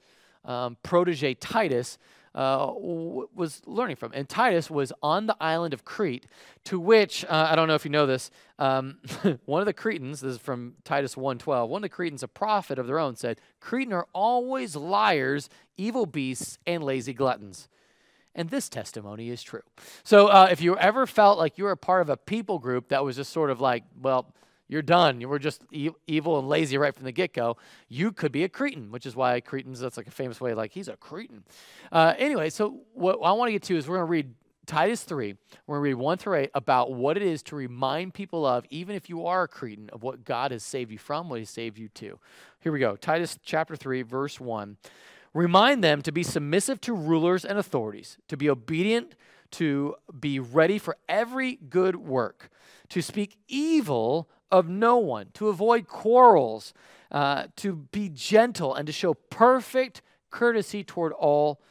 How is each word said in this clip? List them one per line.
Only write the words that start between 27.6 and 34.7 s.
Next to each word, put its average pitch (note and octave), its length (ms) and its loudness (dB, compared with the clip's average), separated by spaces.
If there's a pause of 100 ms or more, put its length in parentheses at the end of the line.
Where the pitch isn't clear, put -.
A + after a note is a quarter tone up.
you D#3+ 240 -4
could D#3+ 200 -4
be D3 120 -2
a F#3 60 -2
Cretan, D#3 420 -8
which B2 160 -12
is A2+ 80 -12
why B2 240 2
Cretans, C3 400 -10
that's B2+ 180 -8
like A2+ 80 -12
a - 60 -18
famous B2+ 280 -8
way, B2 140 -2
like, G#2+ 200 -4
"He's F#3 160 -12
a G2+ 80 -14
Cretan." F#3+ 460 -18 (480)
Uh, E3 260 6
anyway, A#3 320 0
so G#3+ 320 -4 (120)
what F#3 300 0
I E3+ 80 4
wanna A#3 200 2
get G#3 120 -4
to F3+ 140 -2
is C#3 100 -4
we're F3 80 -4
gonna F3+ 100 -2
read D#3 300 -2 (320)
Titus F3 340 0